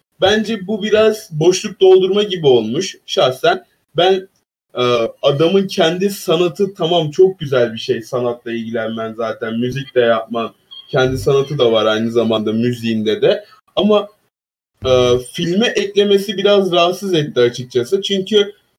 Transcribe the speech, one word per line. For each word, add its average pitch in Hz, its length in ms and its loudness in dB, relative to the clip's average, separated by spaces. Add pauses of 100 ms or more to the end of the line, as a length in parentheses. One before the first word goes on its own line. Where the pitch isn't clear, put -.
(200)
Bence 202 460 0
bu 202 160 -6
biraz 214 500 0
boşluk 180 480 0
doldurma 190 420 6
gibi 185 240 -2
olmuş 123 500 0 (100)
şahsen. 165 580 0 (320)
Ben, 370 320 2 (460)
e, 123 80 -4 (400)
adamın 170 440 2
kendi 180 440 -2
sanatı 175 640 -2
tamam 170 360 -2
çok 185 280 2
güzel 123 340 0
bir 113 60 -10
şey, 110 240 -4
sanatla 127 500 -6
ilgilenmen 113 600 -6
zaten, 113 440 -6
müzik 127 360 -6
de 127 60 2
yapman, 113 540 -2 (340)
kendi 131 300 0
sanatı 139 400 0
da 117 140 2
var 110 140 2
aynı 110 240 0
zamanda 110 420 0
müziğinde 113 720 -2
de. 175 220 0 (320)
Ama, 208 320 2 (760)
e, 127 340 4 (140)
filme 175 340 -2
eklemesi 202 720 0
biraz 196 360 2
rahatsız 180 420 0
etti 147 260 0
açıkçası. 123 600 0
Çünkü 202 500 0 (260)